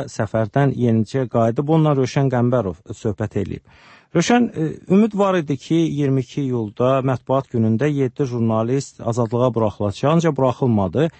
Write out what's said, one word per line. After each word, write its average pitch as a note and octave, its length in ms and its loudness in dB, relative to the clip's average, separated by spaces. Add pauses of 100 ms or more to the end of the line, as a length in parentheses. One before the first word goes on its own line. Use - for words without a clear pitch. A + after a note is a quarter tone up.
(140)
səfərdən A2+ 640 0
yenicə A#2+ 480 0
qayıdıb, A#2+ 480 0
onunla D#3 240 4
Rövşən C3+ 320 0
Qəmbərov A#2+ 560 -2 (160)
söhbət G#2+ 400 -4
eləyib. F2 240 -8 (480)
Rövşən, A#3+ 300 2 (100)
e, D#3+ 120 -4 (280)
ümid G#3 240 4
var F#3 220 2
idi D3 180 -2
ki, - 200 -2 (120)
iyirmi C#3 320 0
iki C#3+ 220 -6
iyulda B2 580 0
Mətbuat C3 480 -2
günündə A2+ 400 2
yeddi C#3 400 -2
jurnalist A#2 720 -2
azadlığa A#2 540 0
buraxılacaq, G#2+ 560 -2
ancaq E3 260 2
buraxılmadı. A#2+ 720 0 (120)